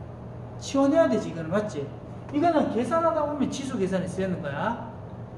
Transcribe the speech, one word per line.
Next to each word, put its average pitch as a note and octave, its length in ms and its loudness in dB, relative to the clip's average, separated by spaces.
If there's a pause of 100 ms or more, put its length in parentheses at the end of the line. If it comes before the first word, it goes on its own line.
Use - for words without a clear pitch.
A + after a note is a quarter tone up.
(580)
치환해야 C#4+ 500 4
되지, F#3+ 220 0
이거는, D#3+ 200 -6
맞지? F#3+ 360 0 (460)
이거는 D4+ 420 4
계산하다 D#4+ 520 2
보면 C#4+ 240 0
지수 - 280 -4
계산이 F#3 280 0
쓰이는 F#3 360 -2
거야. D3+ 500 -4 (460)